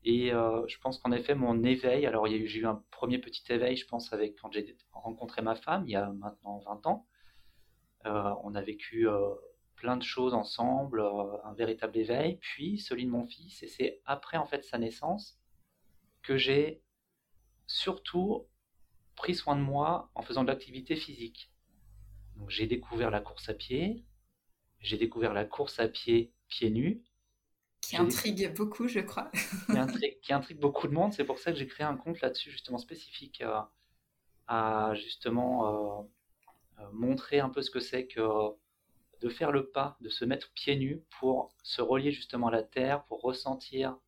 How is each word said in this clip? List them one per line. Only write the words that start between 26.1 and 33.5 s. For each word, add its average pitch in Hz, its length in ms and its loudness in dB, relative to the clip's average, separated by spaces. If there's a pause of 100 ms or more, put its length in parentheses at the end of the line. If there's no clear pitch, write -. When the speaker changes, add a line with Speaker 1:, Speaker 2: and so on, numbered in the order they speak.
Speaker 1:
pieds - 220 0
nus. 143 320 2 (800)
Speaker 2:
Qui - 140 -4
Speaker 1:
J'ai 170 60 6
Speaker 2:
intrigue 196 520 2
beaucoup, 214 340 -2
je 233 120 0
crois. - 300 -6 (360)
Speaker 1:
qui 226 120 4
intrigue, 214 420 0
qui - 140 0
intrigue 143 240 -2
beaucoup 147 280 2
de 143 60 0
monde, 190 220 4
c'est 214 100 0
pour 131 140 -2
ça - 140 -2
que 151 60 0
j'ai 135 80 -4
créé 151 200 -4
un 143 100 0
compte 165 240 -6
là-dessus - 300 -2
justement 127 280 -8
spécifique, - 600 -14
euh, 110 180 0 (880)